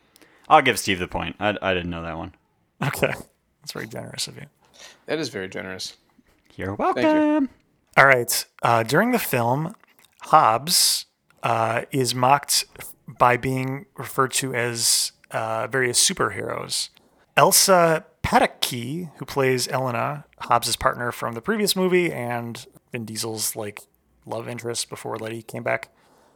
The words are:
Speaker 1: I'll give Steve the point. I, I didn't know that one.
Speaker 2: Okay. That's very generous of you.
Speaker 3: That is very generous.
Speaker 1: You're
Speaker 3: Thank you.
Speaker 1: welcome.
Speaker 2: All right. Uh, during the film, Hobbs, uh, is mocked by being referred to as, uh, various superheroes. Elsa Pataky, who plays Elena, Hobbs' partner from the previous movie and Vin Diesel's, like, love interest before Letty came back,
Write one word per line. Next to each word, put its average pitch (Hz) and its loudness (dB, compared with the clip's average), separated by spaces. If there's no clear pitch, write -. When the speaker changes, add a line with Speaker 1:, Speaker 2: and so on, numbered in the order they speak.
Speaker 1:
I'll 151 8
give 123 4
Steve 95 0
the 87 -4
point. 85 -6
I, 101 0
I 95 0
didn't 87 -2
know 85 -8
that 82 -6
one. 85 -10
Speaker 2:
Okay. - -2
That's - -14
very - -10
generous - -10
of - -16
you. 143 -16
Speaker 3:
That - -2
is 135 -6
very 95 -8
generous. 95 -10
Speaker 1:
You're 98 -6
Speaker 3:
Thank 349 -2
you. 349 0
Speaker 1:
welcome. 302 2
Speaker 2:
All 135 6
right. 127 2
Uh, 117 4
during 175 2
the 233 2
film, 131 -2
Hobbs, 143 4
uh, 113 0
is 123 0
mocked 131 2
by 123 4
being 131 -4
referred 131 -2
to 131 -2
as, 117 0
uh, 113 -4
various 123 0
superheroes. - -4
Elsa 170 6
Pataky, 156 0
who 139 -10
plays 131 0
Elena, 131 -4
Hobbs' 120 0
partner 127 0
from 120 -6
the 113 -8
previous 208 0
movie 180 2
and 120 -6
Vin 117 -8
Diesel's, 110 -6
like, 104 -10
love 113 -8
interest 120 -8
before 120 -8
Letty 113 -8
came 120 -12
back, 120 -2